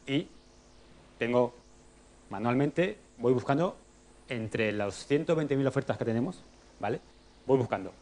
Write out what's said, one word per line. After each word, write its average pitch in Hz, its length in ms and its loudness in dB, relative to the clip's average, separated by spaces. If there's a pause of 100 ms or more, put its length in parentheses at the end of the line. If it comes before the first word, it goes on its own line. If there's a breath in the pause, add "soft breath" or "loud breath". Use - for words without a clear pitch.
y 139 220 -2 (880)
tengo 120 380 2 (760)
manualmente, 135 680 0 (200)
voy 120 140 2
buscando 143 440 0 (520)
entre 110 440 -2
las 101 340 -4
ciento 156 300 2
veinte 147 200 0
mil 135 120 2
ofertas 127 280 -2
que 120 80 -6
tenemos, 117 380 -2 (380)
¿vale? 110 200 -4 (460)
Voy 135 120 6
buscando. 95 440 -2